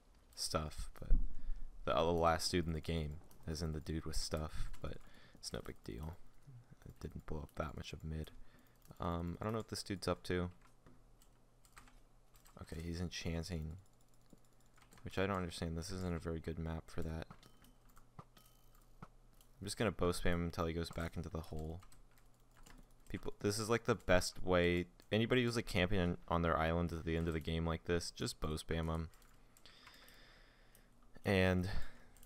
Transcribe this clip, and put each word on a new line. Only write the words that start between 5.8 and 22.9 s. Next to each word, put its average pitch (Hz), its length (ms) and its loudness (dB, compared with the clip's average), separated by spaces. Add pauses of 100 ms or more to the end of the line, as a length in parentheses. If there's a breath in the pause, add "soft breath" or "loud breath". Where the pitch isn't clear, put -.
deal. 76 320 -8 (720)
It - 120 -16
didn't 80 260 -10
blow 78 140 -2
up 73 160 -10
that 78 200 -4
much - 180 -10
of 76 100 -12
mid. 78 280 -6 (680 soft breath)
Um, 85 400 -2
I - 40 -6
don't 110 100 -2
know 113 60 -2
what 104 100 -10
this - 140 -6
dude's 95 240 -4
up 90 160 0
to. 90 260 0 (2000)
Okay, - 200 -8
he's 85 200 -4
enchanting, 82 760 -4 (1300)
which - 140 -6
I 95 100 4
don't 98 100 2
understand. 85 400 -2
This 82 140 -4
isn't 92 240 0
a 82 40 -2
very 82 200 -2
good 78 200 -4
map 80 280 -4
for - 160 -2
that. 80 240 -4 (1700)
I'm - 640 -18
just 101 120 -6
gonna 110 140 2
bow 90 200 2
spam - 240 4
him 85 80 2
until 85 240 -2
he 82 60 -2
goes 82 160 -2
back - 280 -6
into 82 120 -6
the 80 120 -6
hole. 80 400 -8 (1300)